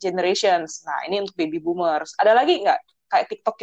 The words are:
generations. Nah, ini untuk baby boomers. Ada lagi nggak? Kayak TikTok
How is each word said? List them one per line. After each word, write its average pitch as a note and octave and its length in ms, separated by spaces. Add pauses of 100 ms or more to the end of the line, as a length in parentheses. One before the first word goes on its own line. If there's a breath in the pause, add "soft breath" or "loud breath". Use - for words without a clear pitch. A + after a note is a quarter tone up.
generations. F3+ 800
Nah, C#3+ 240
ini G3 160
untuk G3 160
baby D#3 240
boomers. E3 560
Ada G#3 160
lagi D4 240
nggak? G3 200 (280)
Kayak G3+ 240
TikTok A3 320